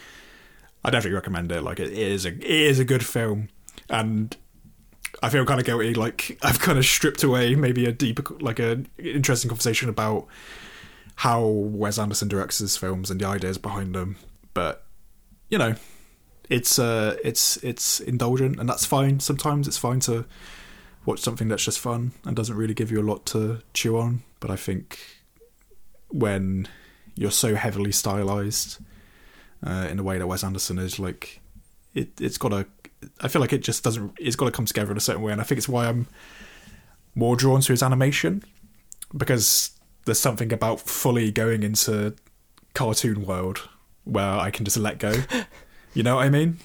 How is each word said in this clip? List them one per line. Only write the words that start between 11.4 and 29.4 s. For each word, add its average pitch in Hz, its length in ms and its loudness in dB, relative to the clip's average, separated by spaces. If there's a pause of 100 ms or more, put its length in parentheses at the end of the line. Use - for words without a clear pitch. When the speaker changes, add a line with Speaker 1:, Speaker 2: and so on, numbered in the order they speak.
Speaker 1:
Wes 104 540 2
Anderson 104 300 0
directs 98 300 -2
his 101 180 -2
films 92 340 -2
and 92 100 -2
the 101 60 0
ideas 92 320 -2
behind 98 380 -4
them, 92 200 -4 (380)
but, 85 300 -2 (640)
you 214 100 0
know, 113 160 2 (800)
it's, - 260 2
uh, 113 460 2
it's, - 400 0
it's - 360 -2
indulgent, 127 600 0
and 120 80 -2
that's - 160 0
fine. 139 360 4
Sometimes 147 460 0
it's 143 120 -4
fine 127 220 0
to 117 240 0 (800)
watch - 160 -2
something 113 280 -2
that's 104 160 0
just - 160 -2
fun 120 320 -2 (120)
and 117 120 -4
doesn't 113 200 -2
really 110 180 0
give 113 180 -2
you 107 80 2
a 104 100 2
lot - 160 -4
to 113 340 -2 (140)
chew 113 240 2
on. 120 240 0 (180)
But - 100 -6
I 98 60 -2
think - 420 -6 (1120)
when 98 580 0 (460)
you're 101 160 -2
so - 240 2
heavily 101 380 -2
stylized, 101 840 -2 (880)